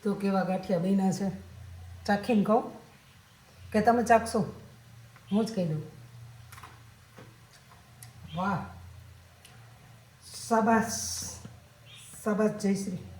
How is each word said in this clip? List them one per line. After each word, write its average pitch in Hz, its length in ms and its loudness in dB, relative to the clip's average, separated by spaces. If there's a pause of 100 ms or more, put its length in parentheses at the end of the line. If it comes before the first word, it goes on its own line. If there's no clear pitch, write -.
તો 202 120 0
કેવા 196 280 2
ગાંઠિયા 180 360 0
બન્યા 190 340 4
છે, 196 180 0 (760)
ચાખીને 202 380 4
કહું 220 180 4 (1080)
કે 214 80 4
તમે 233 240 4
ચાખશો? 226 360 4 (920)
હું 214 140 4
જ - 80 -8
કહી 175 140 0
દઉં. 156 140 -2 (2500)
વાહ, 185 300 -2 (1800)
શાબાશ, 226 440 4 (1300)
શાબાશ 214 260 2
જયશ્રી. 196 480 -2 (220)